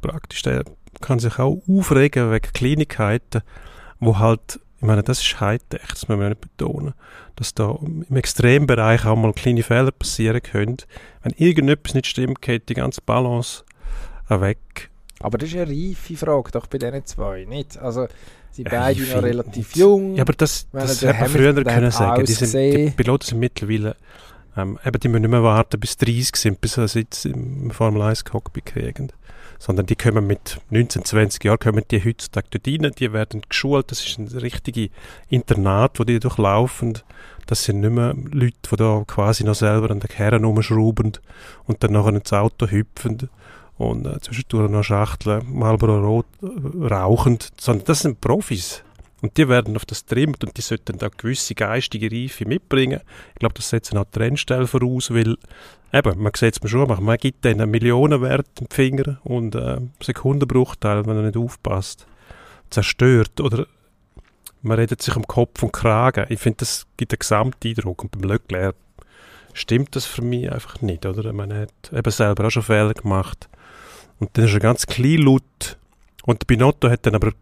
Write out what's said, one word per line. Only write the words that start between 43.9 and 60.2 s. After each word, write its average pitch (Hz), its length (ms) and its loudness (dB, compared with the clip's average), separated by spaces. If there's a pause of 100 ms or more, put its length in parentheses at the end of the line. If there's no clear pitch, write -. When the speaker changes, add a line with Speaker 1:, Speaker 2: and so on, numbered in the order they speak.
Speaker 1:
äh, - 140 -8
zwischendurch 113 500 -2
noch 104 120 2
Schachteln 104 680 0
Marlboro 113 520 2
Rot, 107 260 2 (160)
äh, 170 440 -6
rauchend, 110 640 2 (100)
sondern 113 260 -2
das 156 140 2
sind 139 200 -2
Profis. 113 600 -2 (380)
Und - 160 -6
die 151 120 4
werden 117 260 2
auf 107 100 -6
das - 200 -10
trimmt 135 400 -2
und - 120 -8
die - 40 -8
sollten - 380 -6
da 104 100 -4
gewisse - 480 -6
geistige 110 560 -4
Reife 120 340 -8
mitbringen. 131 540 -2 (340)
Ich - 60 -20
glaub, 113 140 0
das - 140 -10
setzen 110 300 -2
auch 98 60 0 (100)
die 110 60 -2
Rennstelle 127 480 0
voraus, 127 440 0
weil, 113 240 2 (560)
eben, 101 300 2
man 107 140 0
sieht's - 260 2
mir 107 60 -4
schon, 127 180 2 (180)
man 113 140 2
gibt - 260 -2
denen 110 180 2
einen 107 100 0
Millionenwert 127 720 2 (140)
im 123 100 -8
Finger 135 540 0
und, 120 320 -4
äh, 123 220 -4 (220)
Sekundenbruchteil, 127 1080 0